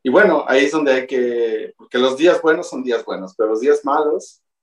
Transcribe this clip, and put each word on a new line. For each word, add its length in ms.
Y 80
bueno, 380
ahí 180
es 60
donde 220
hay 140
que, 680
porque 220
los 180
días 260
buenos 280
son 140
días 200
buenos, 320
pero 140
los 100
días 240
malos 580